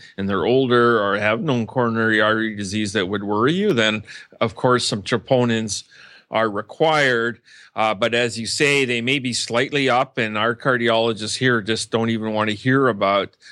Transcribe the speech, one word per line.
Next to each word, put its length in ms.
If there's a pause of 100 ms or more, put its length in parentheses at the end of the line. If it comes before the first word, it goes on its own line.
(180)
and 120
they're 160
older 560
or 160
have 240
known 260
coronary 540
artery 340
disease 380
that 140
would 160
worry 300
you, 200
then, 300 (360)
of 160
course, 300
some 160
troponins 800 (460)
are 200
required. 920 (320)
Uh, 200
but 200
as 240
you 80
say, 380
they 160
may 200
be 120
slightly 580
up, 280
and 200
our 160
cardiologists 840
here 240
just 300
don't 180
even 240
want 160
to 60
hear 340
about 480 (140)